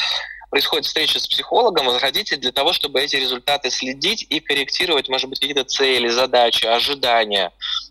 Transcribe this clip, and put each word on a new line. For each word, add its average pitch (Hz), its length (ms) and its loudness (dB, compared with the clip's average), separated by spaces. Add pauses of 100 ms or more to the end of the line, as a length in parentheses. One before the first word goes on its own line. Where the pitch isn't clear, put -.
(520)
происходит 156 340 0
встреча - 340 0
с - 60 -4
психологом, 165 640 2
с 123 100 2
родителями 139 420 -2
для 127 100 -2
того, 139 220 0
чтобы 139 280 0
эти 143 140 -2
результаты 131 560 -2
следить 139 580 -4
и 156 100 -2
корректировать, 139 720 0
может 131 200 -2
быть, 135 100 -8
какие-то 143 240 -2
цели, 127 460 2
задачи, 120 580 4
ожидания. 117 880 2 (380)